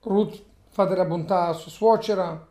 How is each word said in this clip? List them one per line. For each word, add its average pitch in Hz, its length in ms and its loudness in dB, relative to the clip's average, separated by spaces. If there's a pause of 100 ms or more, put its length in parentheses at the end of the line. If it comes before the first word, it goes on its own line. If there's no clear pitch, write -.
Ruth 202 400 0 (260)
fa 196 160 2
della 180 180 0
bontà 170 440 0
a 165 40 -2
sua - 180 -8
suocera 196 800 0